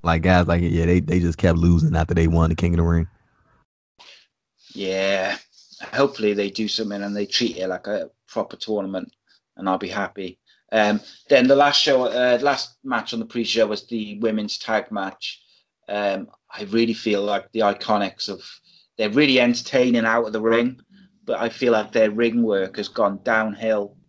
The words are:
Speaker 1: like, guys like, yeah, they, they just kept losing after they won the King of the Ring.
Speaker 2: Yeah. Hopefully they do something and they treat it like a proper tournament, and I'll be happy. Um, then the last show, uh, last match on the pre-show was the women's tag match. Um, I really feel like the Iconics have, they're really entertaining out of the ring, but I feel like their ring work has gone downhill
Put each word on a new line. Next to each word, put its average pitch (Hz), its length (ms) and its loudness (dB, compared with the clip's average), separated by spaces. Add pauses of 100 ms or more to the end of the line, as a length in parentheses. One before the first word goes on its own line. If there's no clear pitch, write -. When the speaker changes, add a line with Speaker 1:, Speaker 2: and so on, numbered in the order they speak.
Speaker 1:
like, 82 180 2
guys 90 240 6
like, 87 160 2
yeah, 82 240 2
they, 87 140 6
they 82 180 0
just 85 200 0
kept 82 200 4
losing 82 380 4
after 82 180 0
they 82 140 4
won 82 220 4
the 85 40 0
King 85 200 0
of - 20 0
the 85 80 2
Ring. 85 240 0 (1600)
Speaker 2:
Yeah. 95 680 -2 (540)
Hopefully 117 420 0
they 101 160 -2
do 104 180 -6
something 101 340 -6
and 101 140 -8
they 101 100 -4
treat - 300 -2
it 92 100 -6
like 92 220 -6
a 92 220 -6 (180)
proper - 280 -6
tournament, 98 560 -6 (440)
and 95 120 -6
I'll 92 100 0
be 95 100 -8
happy. 95 500 -8 (320)
Um, 107 300 2 (280)
then 131 200 6
the 139 80 8
last 143 240 4
show, 131 240 2
uh, 123 360 2
last 139 440 -2
match 120 300 -4
on 117 40 -6
the 113 80 -8
pre-show 113 400 0
was 104 200 -8
the 104 340 -8
women's 107 380 -4
tag 110 340 -4
match. - 500 -10 (460)
Um, 101 400 -4 (220)
I 104 140 -12
really 113 280 0
feel 104 300 -2
like 101 300 -4
the 113 80 -4
Iconics 101 680 -2
have, 95 160 -12 (560)
they're 107 100 -2
really 131 320 4
entertaining 120 640 0
out 113 220 0
of 107 80 -8
the 110 80 -4
ring, 120 360 0 (460)
but - 160 -4
I 117 80 -2
feel 120 240 0
like 107 200 0
their 110 180 4
ring 117 320 0
work 98 340 -2
has 104 120 -6
gone 101 340 -2
downhill 110 720 -2 (120)